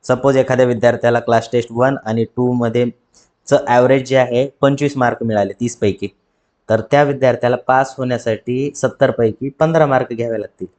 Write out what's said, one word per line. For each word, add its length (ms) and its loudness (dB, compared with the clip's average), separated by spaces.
सपोज 340 0
एखाद्या 280 2
विद्यार्थ्याला 540 0
क्लास 320 0
टेस्ट 200 -2
वन 240 0
आणि 180 -2
टू 280 -2
मध्येचं 1160 -2
ॲव्हरेज 420 2
जे 80 2
आहे 300 0
पंचवीस 360 0
मार्क 260 0
मिळाले 300 0
तीस 220 -6
पैकी, 320 -2
तर 120 2
त्या 220 2
विद्यार्थ्याला 520 0
पास 420 0
होण्यासाठी 760 -4
सत्तर 360 0
पैकी 380 -2
पंधरा 360 0
मार्क 280 -2
घ्यावे 280 -6
लागतील. 260 -14